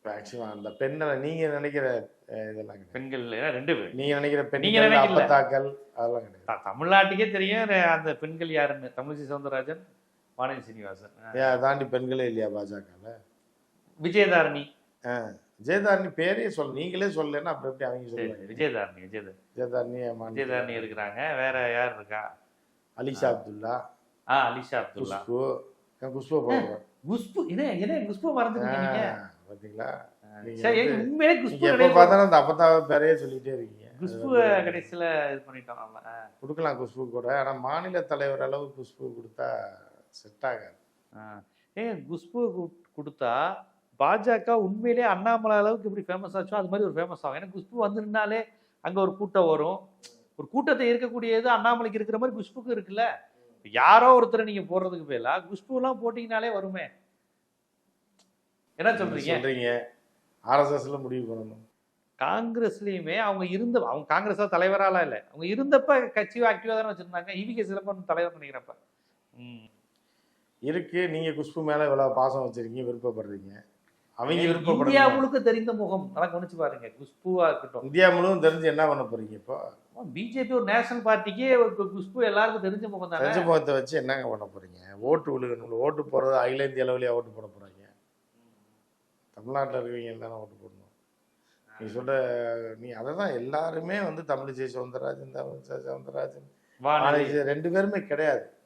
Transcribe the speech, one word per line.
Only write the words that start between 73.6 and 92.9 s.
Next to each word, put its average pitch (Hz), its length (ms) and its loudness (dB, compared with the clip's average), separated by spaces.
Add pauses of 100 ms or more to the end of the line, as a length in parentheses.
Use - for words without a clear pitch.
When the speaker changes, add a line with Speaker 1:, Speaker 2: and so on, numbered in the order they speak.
Speaker 1:
அவங்க 160 280 0
Speaker 2:
ஏன், 165 80 4
Speaker 1:
விருப்பப்படல. 170 300 2
Speaker 2:
இந்தியா 277 280 8
முழுக்க 269 320 2
தெரிந்த 226 320 2
முகம், 190 420 -2
நல்லா 170 220 -2
கவனிச்சு 175 200 -8
பாருங்க. 135 300 -4
குஷ்புவா 165 600 -2
இருக்கட்டும். 127 340 -4
Speaker 1:
இந்தியா 170 280 8
முழுவதும் 175 320 4
தெரிஞ்சு 160 220 4
என்ன 156 220 4
பண்ண 139 160 2
போறீங்க 110 300 -8
இப்போ? - 400 -10 (240)
Speaker 2:
ஆமா, 214 160 -14
பி 196 160 -8
ஜே 262 160 -4
பி 254 100 -4
ஒரு 233 100 2
நேஷனல் 233 400 0
பார்ட்டிக்கே 220 540 2
ஒரு 214 200 4
கு-, 196 180 -2
குஷ்பு 214 280 -2
எல்லாருக்கும் 208 480 2
தெரிஞ்ச 214 160 -8
முகம் 180 200 -10
தானே. 160 160 0
Speaker 1:
தெரிஞ்ச 170 200 2
முகத்தை 156 300 4
வச்சு 135 240 -2
என்னங்க 127 300 -4
பண்ண 104 160 -6
போறீங்க? 92 540 -20
ஓட்டு 143 420 0
விழுகணும். 117 280 -6
ஓட்டு 143 340 -2
போறது 135 340 2
அகில 131 280 0
இந்திய 131 200 -2
அளவுலயே 127 240 0
ஓட்டு 117 220 -2
போட 107 160 -16
போறாங்க? 98 260 -20 (1600)
தமிழ்நாட்டுல 131 440 -4
இருக்கவங்க 117 400 -10
தானே 113 140 -14
ஓட்டு 107 220 -16
போடணும். 98 380 -20 (840)
நீ 110 80 -14
சொல்ற, 123 260 -6 (680)
நீ 120 120 -16